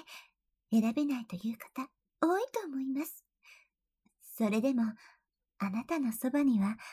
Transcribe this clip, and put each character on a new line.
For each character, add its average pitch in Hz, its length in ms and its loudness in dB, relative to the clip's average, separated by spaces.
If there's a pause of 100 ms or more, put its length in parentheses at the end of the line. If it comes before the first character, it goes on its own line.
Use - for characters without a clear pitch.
(720)
選 220 200 4
べ 294 120 0
な 277 160 0
い 226 60 -10
と - 100 -8
い 226 180 -4
う - 20 -20
方、 - 320 -10 (320)
多 339 160 4
い 415 60 0 (100)
と 427 140 -4
思 269 140 -6
い 269 100 -4
ま 277 140 -2
す。 - 200 -14 (1120)
そ 220 140 2
れ 220 100 2
で 269 140 2
も、 233 80 4 (760)
あ 196 120 -2
な 220 140 -4
た 330 160 -2
の 247 120 0
そ 247 180 -2
ば 285 120 2
に 254 180 4
は、 208 160 2 (160)